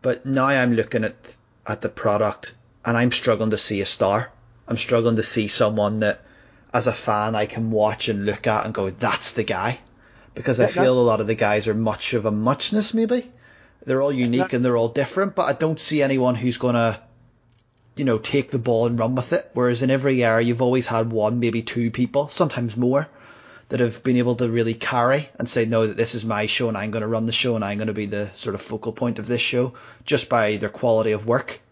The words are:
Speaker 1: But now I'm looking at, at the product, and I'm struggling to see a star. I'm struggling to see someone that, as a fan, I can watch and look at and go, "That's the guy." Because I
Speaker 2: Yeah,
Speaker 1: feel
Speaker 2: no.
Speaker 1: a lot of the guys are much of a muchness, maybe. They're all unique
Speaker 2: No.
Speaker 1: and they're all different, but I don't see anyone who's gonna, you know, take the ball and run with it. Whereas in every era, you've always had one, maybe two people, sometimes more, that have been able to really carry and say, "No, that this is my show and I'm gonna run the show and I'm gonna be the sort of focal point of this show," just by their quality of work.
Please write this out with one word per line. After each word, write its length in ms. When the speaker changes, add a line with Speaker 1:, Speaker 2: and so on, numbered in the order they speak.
Speaker 1:
But 240
now 200
I'm 280
looking 300
at, 120
at 140
the 80
product, 680
and 120
I'm 160
struggling 380
to 80
see 220
a 60
star. 440
I'm 100
struggling 400
to 60
see 260
someone 520
that, 200
as 140
a 60
fan, 420
I 120
can 240
watch 380
and 180
look 200
at 200
and 80
go, 160
"That's 420
the 120
guy." 340
Because 260
I 40
Speaker 2:
Yeah, 180
Speaker 1:
feel 120
Speaker 2:
no. 60
Speaker 1:
a 80
lot 120
of 60
the 80
guys 320
are 80
much 400
of 120
a 40
muchness, 640
maybe. 380
They're 160
all 100
unique 400
Speaker 2:
No. 40
Speaker 1:
and 80
they're 120
all 140
different, 440
but 120
I 80
don't 260
see 220
anyone 320
who's 240
gonna, 420
you 80
know, 140
take 320
the 80
ball 280
and 120
run 160
with 180
it. 220
Whereas 280
in 80
every 320
era, 200
you've 200
always 240
had 240
one, 300
maybe 220
two 280
people, 380
sometimes 480
more, 320
that 100
have 240
been 120
able 200
to 140
really 240
carry 540
and 100
say, 160
"No, 220
that 100
this 180
is 100
my 220
show 220
and 80
I'm 140
gonna 180
run 180
the 60
show 240
and 80
I'm 140
gonna 160
be 120
the 280
sort 200
of 60
focal 320
point 260
of 80
this 140
show," 320
just 240
by 280
their 120
quality 440
of 140
work. 340